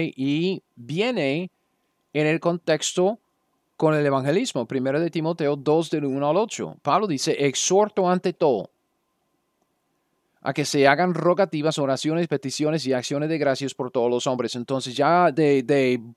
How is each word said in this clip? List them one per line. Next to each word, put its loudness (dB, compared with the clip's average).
y -2
viene -2
en 0
el 0
contexto 0
con 2
el 0
evangelismo. 0
Primero -2
de -2
Timoteo -2
dos, 0
del -2
uno -2
al 2
ocho. -4
Pablo 2
dice, -2
"Exhorto 2
ante 0
todo 0
a -4
que -2
se 4
hagan 4
rogativas, 0
oraciones, -2
peticiones -2
y 0
acciones -2
de -2
gracias 0
por -8
todos 2
los 0
hombres". -2
Entonces -6
ya 4
de, 4
de, 2